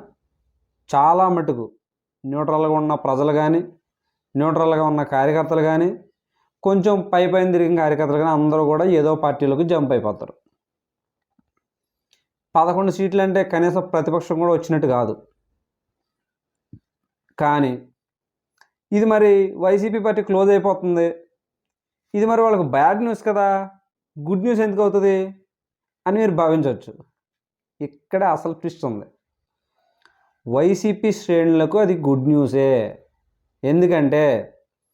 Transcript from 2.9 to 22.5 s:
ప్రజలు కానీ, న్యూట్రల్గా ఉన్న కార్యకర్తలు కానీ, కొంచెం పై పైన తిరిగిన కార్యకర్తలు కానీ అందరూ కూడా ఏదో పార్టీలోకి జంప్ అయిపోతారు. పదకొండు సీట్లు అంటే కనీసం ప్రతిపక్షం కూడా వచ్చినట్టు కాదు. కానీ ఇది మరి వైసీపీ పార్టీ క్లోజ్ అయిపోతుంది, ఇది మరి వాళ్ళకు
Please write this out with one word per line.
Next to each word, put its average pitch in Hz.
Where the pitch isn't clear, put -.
ప్రజలు 139
కానీ, 156
న్యూట్రల్గా 160
ఉన్న 151
కార్యకర్తలు 151
కానీ, 160
కొంచెం 196
పై 180
పైన 185
తిరిగిన 170
కార్యకర్తలు 151
కానీ 160
అందరూ 151
కూడా 156
ఏదో 151
పార్టీలోకి 143
జంప్ 147
అయిపోతారు. 104
పదకొండు 175
సీట్లు 190
అంటే 190
కనీసం 175
ప్రతిపక్షం 160
కూడా 175
వచ్చినట్టు 156
కాదు. 113
కానీ 147
ఇది 214
మరి 214
వైసీపీ 202
పార్టీ 214
క్లోజ్ 196
అయిపోతుంది, 180
ఇది 214
మరి 226
వాళ్ళకు 190